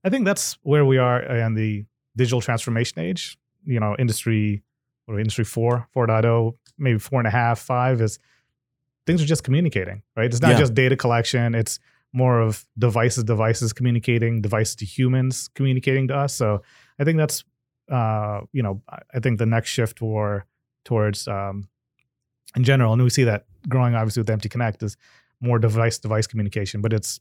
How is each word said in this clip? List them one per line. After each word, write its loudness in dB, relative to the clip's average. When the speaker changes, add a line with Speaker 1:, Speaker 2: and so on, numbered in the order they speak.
Speaker 1:
I 2
think 2
that's -2
where 4
we 4
are 2
in -2
the -2
digital 0
transformation -2
age. -6
You 0
know, 0
industry, 0
what -10
are -4
we, -2
industry -2
four, -2
four 0
point 4
oh, 2
maybe 2
four -4
and 0
a 2
half, 2
five 0
is -2
things 2
are 0
just 0
communicating, -2
right? 2
It's 0
not 6
Speaker 2:
Yeah. 8
Speaker 1:
just 4
data 4
collection. 0
It's -2
more 4
of 0
devices, 2
devices 0
communicating, 0
devices -2
to -10
humans -2
communicating 0
to -2
us. -2
So -2
I 2
think 2
that's, -2
uh, -2
you -2
know, -4
I, -20
I -4
think 0
the 2
next 0
shift -4
war -4
towards, -2
um, -8
in 0
general, 4
and 4
we 4
see 2
that 0
growing 0
obviously -2
with -2
M 0
T -8
Connect -4
is -8
more 2
device-device 0
communication, -4
but 0
it's -4